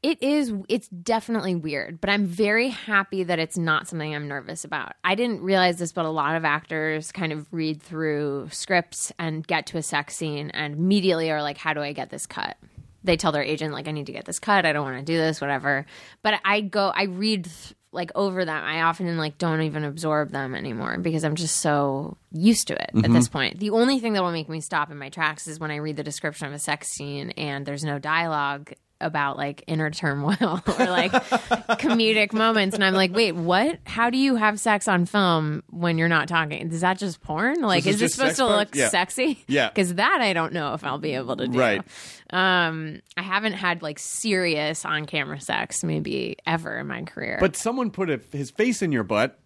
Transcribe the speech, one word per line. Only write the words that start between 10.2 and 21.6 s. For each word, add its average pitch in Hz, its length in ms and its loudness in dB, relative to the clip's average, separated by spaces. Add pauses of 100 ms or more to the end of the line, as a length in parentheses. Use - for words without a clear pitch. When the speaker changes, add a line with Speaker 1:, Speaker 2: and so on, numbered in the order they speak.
Speaker 1:
and 147 220 -4
immediately 175 580 4
are 151 100 0
like, 143 160 -4
"How 156 160 0
do 147 80 -2
I 143 120 -4
get 139 160 -8
this - 160 -10
cut?" - 320 -8 (460)
They 180 120 4
tell 165 160 2
their 147 120 0
agent, 151 300 -2
like, 143 140 -8
"I 156 40 -6
need 147 160 -6
to 143 40 -12
get - 140 -10
this - 140 -6
cut. 196 260 2
I 156 80 4
don't 147 100 0
wanna 131 200 -6
do 165 140 0
this," 160 220 2
whatever. 139 460 0 (380)
But 214 200 2
I 208 180 4
go, 196 320 0
I 196 100 2
read 196 420 0
th-, - 280 -16 (200)
like, 175 220 -6
over 190 300 0
them. 156 180 -4
I 160 200 -2
often, 165 340 0
like, 156 200 -2
don't 160 240 2
even 151 240 0
absorb 151 460 0
them 135 240 -4
anymore 110 440 -4
because 160 240 0
I'm 156 120 2
just 165 220 -2
so 143 600 0 (140)